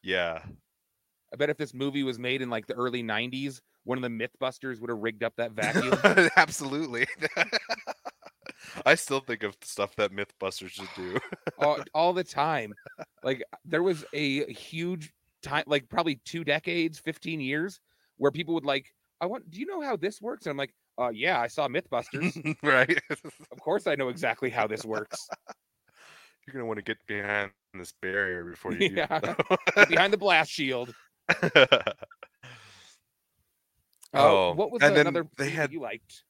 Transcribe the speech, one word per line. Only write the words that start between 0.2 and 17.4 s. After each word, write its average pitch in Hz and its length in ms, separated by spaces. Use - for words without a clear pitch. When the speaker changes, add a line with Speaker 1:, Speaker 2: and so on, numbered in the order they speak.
Speaker 2:
I - 40
bet 143 140
if 151 60
this 143 180
movie 139 300
was 123 140
made 127 240
in, 123 80
like, 113 160
the - 80
early 123 280
nineties, 123 580
one 127 140
of 127 40
the 123 60
Mythbusters 123 720
would 120 100
have 113 100
rigged 110 240
up 117 120
that 117 160
vacuum. 110 500
Speaker 1:
<laughs> 185 340
Absolutely. 139 720
<laughs> - 880
I 143 80
still 135 260
think 117 220
of 101 200
stuff - 340
that 101 160
Mythbusters 95 580
should 95 260
do. 95 220
<laughs> - 200
Speaker 2:
All, 143 200
all 170 180
the 180 120
time. 139 480
Like, 127 200
there 160 180
was 175 300
a 143 400
huge 165 600
time, 147 240
like, 143 220
probably 165 360
two 165 200
decades, 165 540
fifteen 160 420